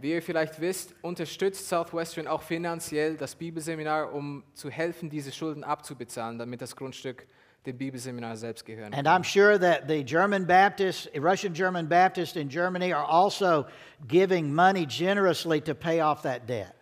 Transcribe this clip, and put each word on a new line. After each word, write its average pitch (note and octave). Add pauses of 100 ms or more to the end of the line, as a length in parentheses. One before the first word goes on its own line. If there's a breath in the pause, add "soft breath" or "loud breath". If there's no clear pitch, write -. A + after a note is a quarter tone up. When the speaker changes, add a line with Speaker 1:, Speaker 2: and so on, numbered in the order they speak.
Speaker 1:
Wie C#3+
ihr E3+
vielleicht D#3+
wisst, F#3
unterstützt F3
Southwestern E3
auch D#3
finanziell E3
das C#3
Bibelseminar, D#3
um C#3+ (100)
zu -
helfen, E3
diese C#3+
Schulden D3+
abzubezahlen, A#2+
damit A#2+
das B2
Grundstück C3 (400 soft breath)
dem B2
Bibelseminar B2
selbst A2+
gehören A2
Speaker 2:
And C#3+
Speaker 1:
kann. F3
Speaker 2:
I'm -
sure G3+
that E3
the D3+
German F#3
Baptists, F#3+
Russian F3
German F3+
Baptists F3+
in D3
Germany F3+
are D3
also F3 (440 loud breath)
giving F3
money F3+
generously E3
to D#3
pay E3
off D3+
that B2
debt. A2